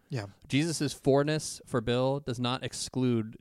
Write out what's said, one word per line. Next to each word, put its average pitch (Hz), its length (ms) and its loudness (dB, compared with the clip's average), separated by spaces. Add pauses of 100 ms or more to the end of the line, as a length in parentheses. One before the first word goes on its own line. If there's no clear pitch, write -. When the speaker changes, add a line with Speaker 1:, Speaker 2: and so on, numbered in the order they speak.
(100)
Speaker 1:
Yeah. 107 160 -6 (200)
Speaker 2:
Jesus' 147 460 0
forness 143 720 2
for 123 160 -2
Bill 127 400 0
does 123 180 -6
not 123 240 -2
exclude 123 800 0